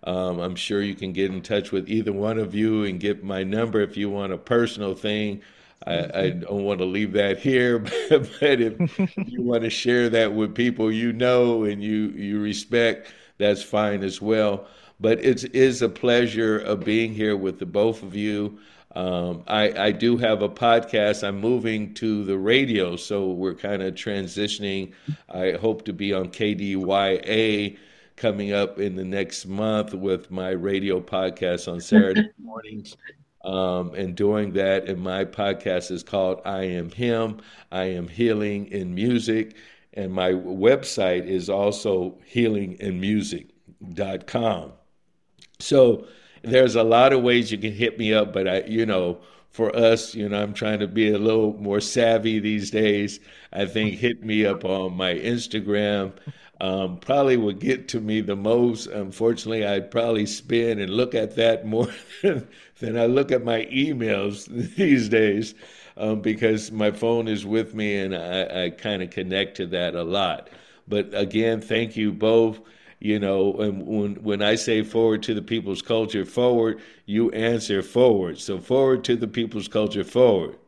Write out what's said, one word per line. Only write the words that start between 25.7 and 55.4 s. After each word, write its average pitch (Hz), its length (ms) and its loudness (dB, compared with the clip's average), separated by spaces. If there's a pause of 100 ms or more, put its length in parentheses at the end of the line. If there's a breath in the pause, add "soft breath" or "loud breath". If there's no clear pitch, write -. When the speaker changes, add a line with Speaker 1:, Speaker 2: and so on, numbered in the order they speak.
Speaker 1:
to 107 80 -8
be 98 200 -2
on 92 180 -2
K 107 240 -2
D 98 220 -4
Y 95 480 2
A 107 520 0 (380 loud breath)
coming 101 380 -2
up 101 260 -2
in 98 160 -4
the 95 100 -6
next 95 420 -6
month 107 480 -2
with 92 360 -2
my 92 200 -6
radio 95 500 -2
podcast 90 720 -4
on 87 80 -8
Saturday 107 540 4
<laughs> - 40 -20
mornings. 110 560 -16 (500 loud breath)
Um, 92 500 -2
and 92 200 -6
doing 104 380 0
that, 95 360 2
and 92 140 -4
my 95 220 -2
podcast 95 680 -2
is 87 140 -6
called 92 400 0
I 95 200 -4
Am 87 260 -4
Him, 113 500 -2 (320 loud breath)
I 92 120 -2
Am 90 220 -4
Healing 104 600 0
in 95 280 -8
Music, 113 600 0 (380 loud breath)
and 95 180 -6
my 92 180 2
website 92 960 2
is 92 240 -2
also 98 760 0
healing 104 500 0
in 95 260 -6
music 104 480 -2 (460)
dot 95 340 -6
com. 98 440 -2 (880)
So 123 480 6 (360 loud breath)
there's 120 340 4
a 113 60 4
lot 117 300 8
of 127 100 4
ways 120 300 4
you 104 60 -4
can 107 140 -4
hit 110 260 -2
me 110 140 0
up, 107 200 2
but 95 160 0
I, 95 140 0
you 110 240 -2
know, 90 320 0 (320 loud breath)
for 113 260 -2
us, 113 380 4
you 104 140 -4
know, 101 140 -2
I'm 104 120 -4
trying 107 260 -2
to 104 80 -2
be 107 240 4
a 104 60 2
little 110 360 2
more 104 260 0
savvy 113 580 2
these 104 320 -2
days. 104 500 0 (320 loud breath)
I 98 140 -2
think 104 280 -2
hit 117 300 -4
me 107 220 2
up 98 180 -2
on 92 320 -4
my 92 180 -2
Instagram, 104 1000 -2 (480 loud breath)